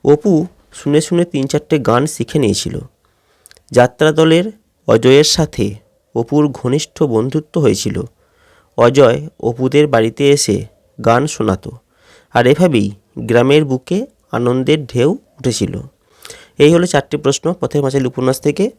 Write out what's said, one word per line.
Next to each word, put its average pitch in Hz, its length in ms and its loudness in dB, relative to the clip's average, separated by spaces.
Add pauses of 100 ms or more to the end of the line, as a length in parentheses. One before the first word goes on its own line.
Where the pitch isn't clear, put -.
(120)
অপু 185 200 2 (460)
শুনে 147 280 0
শুনে 175 260 0
তিন 135 200 -4
চারটে 151 240 -2 (120)
গান 120 140 2 (120)
শিখে - 240 -6
নিয়েছিল। 107 380 -2 (960)
যাত্রা 127 400 2
দলের 160 320 2 (440)
অজয়ের 131 480 4
সাথে 147 280 -4 (500)
অপুর 139 280 -2 (160)
ঘনিষ্ঠ 135 380 -4 (180)
বন্ধুত্ব 131 400 -2 (100)
হয়েছিল। 101 320 0 (840)
অজয় 127 400 4 (300)
অপুদের 131 360 0 (100)
বাড়িতে 113 300 0 (120)
এসে 107 200 -2 (420)
গান 117 240 2 (120)
শোনাতো, 104 360 -4 (640)
আর 120 180 2
এভাবেই 143 360 0 (400)
গ্রামের 131 420 4
বুকে 131 280 -4 (340)
আনন্দের 127 480 -2 (100)
ঢেউ 123 200 0 (280)
উঠেছিল। 123 360 -4 (880)
এই 151 100 6
হলো 175 180 2
চারটি 147 320 -2
প্রশ্ন 139 220 -2 (140)
পথের - 240 -2
পাঁচালী 131 280 -2
উপন্যাস 131 340 -2
থেকে। 147 180 -2 (140)